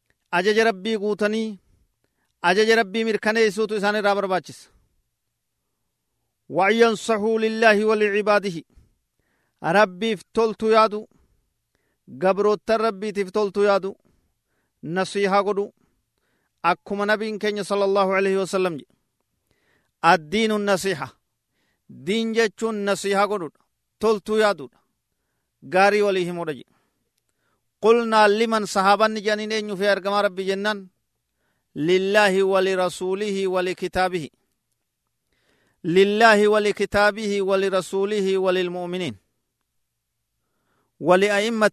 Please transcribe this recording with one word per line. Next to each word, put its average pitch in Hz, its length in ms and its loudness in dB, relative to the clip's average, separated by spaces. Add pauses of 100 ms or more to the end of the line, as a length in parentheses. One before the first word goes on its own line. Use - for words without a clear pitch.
(320)
ajaja 202 320 2
Rabbii 220 320 -2
guutanii, 208 640 -4 (840)
ajaja 220 340 4
Rabbii 226 280 0
mirkaneessuutu 220 720 0
isaan 208 200 -2
irraa 202 180 0
barbaachisa. 190 560 -6 (1800)
وأن 185 260 0
ينصحوا 226 640 2
لله 220 460 2
ولعباده، 208 800 0 (1080)
Rabbiif 196 480 0 (120)
toltu 220 380 -2
yaadu, 220 380 2 (1080)
gabroottan 208 600 0
Rabbiitiif 202 520 -4
toltu 202 300 -2
yaadu, 196 340 0 (840)
nasiihaa 190 600 -2
godhu. 202 320 -6 (880)
Akkuma 202 440 -2
Nabiin 214 320 -2
keenya 208 260 -4
sallallahu 196 480 0
alaihi 190 240 0
wasallam 185 420 -2
jedhe, - 160 -20 (1200)
"الدين 190 380 0
النصيحة." 190 560 -2 (1000)
Diin 226 280 -2
jechuun 226 400 -2
nasiihaa 202 520 0
godhudha, 190 320 -8 (400)
toltuu 214 380 -2
yaaduudha, 202 420 -2 (880)
gaarii 202 340 2
walii 190 220 0
himuudha 170 280 -8
jedhe. - 220 -20 (1080)
قلنا 220 460 4
لمن، 220 380 0
sahaabanni 208 540 2
jedhaniin, 214 320 -4
"Eenyuuf 208 280 -6
yaa 202 120 2
ergamaa 196 300 -2
Rabbii?" 190 220 -4
jennaan, 196 460 -4 (840)
"لله 190 680 2
ولرسوله 190 1040 -2
ولكتابه." 180 840 -4 (1600)
لله 208 640 4
ولكتابه 208 960 0
ولرسوله 190 960 -2
وللمؤمنين. 180 880 -4 (1700)
ولأئمة 202 720 2